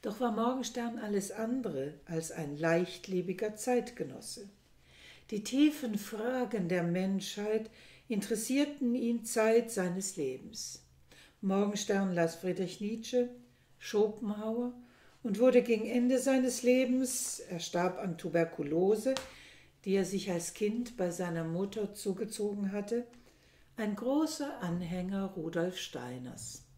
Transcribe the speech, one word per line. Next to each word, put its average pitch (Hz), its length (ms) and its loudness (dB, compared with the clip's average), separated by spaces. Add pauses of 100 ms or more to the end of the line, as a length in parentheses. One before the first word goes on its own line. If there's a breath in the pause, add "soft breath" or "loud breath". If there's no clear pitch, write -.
Doch 214 160 -4
war 240 120 2
Morgenstern 233 640 -2
alles 202 340 -2
andere 214 640 -4 (100)
als 165 260 -4
ein 147 280 -6
leichtlebiger 180 960 0
Zeitgenosse. 202 920 -4 (800 loud breath)
Die 208 120 -4
tiefen 262 540 4
Fragen 233 720 -2
der 180 140 2
Menschheit 196 880 0 (360 loud breath)
interessierten 247 880 0
ihn 233 300 0
Zeit 226 460 4
seines 185 460 -2
Lebens. - 680 -6 (580 loud breath)
Morgenstern 196 760 2
las 165 220 2
Friedrich 180 460 -4
Nietzsche, 233 480 0 (480 loud breath)
Schopenhauer 220 960 0 (480 loud breath)
und 196 160 -2
wurde 247 240 10
gegen 220 240 2
Ende 247 320 4
seines 254 440 4
Lebens, 254 800 4
er 175 200 -6
starb 175 380 0
an 175 200 -4
Tuberkulose, 170 960 2 (720 loud breath)
die 190 80 2
er 196 100 4
sich 196 260 -4
als 170 220 -2
Kind 220 460 -2
bei 180 120 0
seiner 170 340 -2
Mutter 196 500 -4
zugezogen 202 800 -4
hatte, 233 340 -2 (720 soft breath)
ein 214 180 -2
großer 285 640 0
Anhänger 180 760 -4
Rudolf 170 440 -2
Steiners. 123 840 -10 (180)